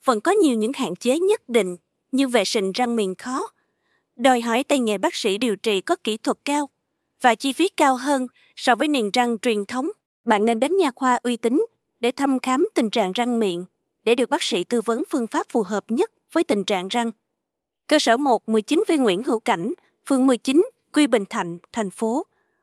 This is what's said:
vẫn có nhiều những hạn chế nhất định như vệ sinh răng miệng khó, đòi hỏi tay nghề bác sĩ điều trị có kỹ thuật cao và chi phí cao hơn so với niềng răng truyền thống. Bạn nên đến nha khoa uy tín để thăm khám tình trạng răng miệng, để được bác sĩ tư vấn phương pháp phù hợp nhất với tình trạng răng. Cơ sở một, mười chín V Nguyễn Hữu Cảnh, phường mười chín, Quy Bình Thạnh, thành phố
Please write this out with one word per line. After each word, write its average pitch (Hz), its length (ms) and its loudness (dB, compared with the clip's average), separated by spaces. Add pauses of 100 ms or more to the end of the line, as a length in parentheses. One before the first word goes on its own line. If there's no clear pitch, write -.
vẫn 226 160 2
có 339 120 2
nhiều 320 240 4
những 220 180 -2
hạn 180 220 -4
chế 254 220 0
nhất 392 300 0
định 190 280 0 (360)
như 262 160 2
vệ 233 160 2
sinh 190 280 -2
răng 240 240 -2
miệng 190 180 -2
khó, 269 340 -8 (680)
đòi 247 240 4
hỏi 233 240 -2
tay 277 140 0
nghề 214 200 -2
bác 311 160 -2
sĩ 202 240 -2
điều 226 180 -2
trị 202 240 -2
có 339 240 -2
kỹ 214 120 -4
thuật - 280 -4
cao 285 240 -2 (520)
và 233 140 4
chi 269 180 -4
phí 349 160 0
cao 269 280 2
hơn 262 300 -2 (300)
so 247 180 2
với 277 140 0
niềng 240 220 0
răng 240 280 0
truyền 208 260 -2
thống. 262 240 -6 (360)
Bạn 214 200 2
nên 226 160 2
đến 302 160 0
nha 330 200 2
khoa 254 260 2
uy 240 140 -2
tín 269 300 0 (340)
để 240 120 0
thăm 277 260 0
khám 269 360 0
tình 226 160 0
trạng 190 220 0
răng 240 260 -2
miệng, 180 260 -2 (400)
để 226 100 2
được 240 160 0
bác 294 120 0
sĩ 180 220 -2
tư 240 160 -2
vấn 233 300 -2
phương 240 160 -2
pháp 330 220 -4
phù 233 140 0
hợp 196 260 -4
nhất 285 220 0 (220)
với 339 120 2
tình 202 200 -2
trạng 190 240 -2
răng. 233 220 -2 (760)
Cơ 302 120 4
sở 233 180 2
một, 262 320 0
mười 220 140 2
chín 320 260 0
V 349 100 0
Nguyễn 214 240 2
Hữu 262 160 -2
Cảnh, 190 340 -2 (340)
phường 262 200 2
mười 254 120 4
chín, 294 260 2 (280)
Quy 277 140 4
Bình 226 240 2
Thạnh, 175 280 -6 (140)
thành 208 180 -4
phố 233 360 -4 (360)